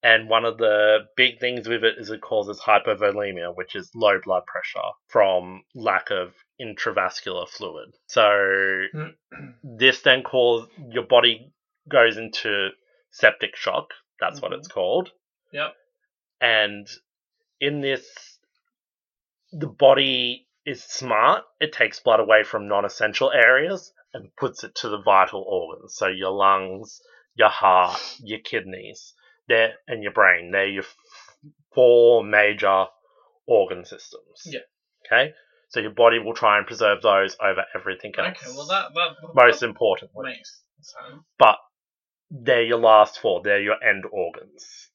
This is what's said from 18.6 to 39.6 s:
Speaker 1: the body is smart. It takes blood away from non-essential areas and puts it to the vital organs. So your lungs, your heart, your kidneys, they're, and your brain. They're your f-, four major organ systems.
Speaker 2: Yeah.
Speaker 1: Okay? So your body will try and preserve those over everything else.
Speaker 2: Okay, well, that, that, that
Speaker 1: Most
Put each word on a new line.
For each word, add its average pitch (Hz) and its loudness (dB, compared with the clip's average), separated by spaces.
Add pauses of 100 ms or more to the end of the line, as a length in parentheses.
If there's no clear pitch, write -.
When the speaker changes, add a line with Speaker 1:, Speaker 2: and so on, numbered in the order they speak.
Speaker 1:
the 160 -10
body 131 2 (180)
is 131 -10
smart. 123 0 (160)
It 135 -6
takes - -4
blood 110 2
away 107 4
from 104 -8
non-essential 104 -2
areas 143 2 (220)
and 120 -20
puts - -8
it - -18
to - -10
the 104 -8
vital 98 2
organs. 90 -8
So 101 -4
your 92 -4
lungs, 98 -2 (360)
your 110 4
heart, 92 2 (200)
your 110 -14
kidneys, - -14 (340)
they're, 113 0 (140)
and 113 -10
your 101 -8
brain. 90 2
They're 98 0
your 98 -8
f-, - -18 (800)
four 120 6
major 101 2 (600)
organ 95 0
systems. - -20
Speaker 2:
Yeah. 151 -14 (460)
Speaker 1:
Okay? 135 0 (360)
So - -6
your 107 -8
body 117 4
will 110 -8
try 107 2
and 101 -2
preserve 104 0
those 98 2
over 95 -2 (100)
everything 95 -10
else. 185 -6
Speaker 2:
Okay, 127 -18
well, 143 -14
that, 196 -4
that, 170 -4 (120)
that - -10
Speaker 1:
Most 120 4